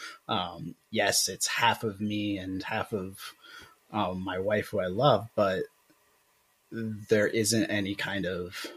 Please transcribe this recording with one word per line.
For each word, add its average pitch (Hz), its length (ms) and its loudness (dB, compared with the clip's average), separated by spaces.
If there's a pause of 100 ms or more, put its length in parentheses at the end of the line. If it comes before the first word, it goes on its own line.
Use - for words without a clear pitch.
(280)
Um, 87 460 -4 (160)
yes, 101 380 2
it's 95 180 -4
half - 360 2
of 101 180 -2
me 104 380 0
and 95 240 -6
half - 300 -4
of, 95 260 -4 (720)
um, 92 320 -2
my 92 160 -4
wife 104 300 0
who 101 120 -2
I 92 60 0
love, 110 480 4
but 95 300 2 (1080)
there 107 560 2
isn't 107 440 2
any 101 240 0
kind 95 320 -4
of 90 400 -6 (100)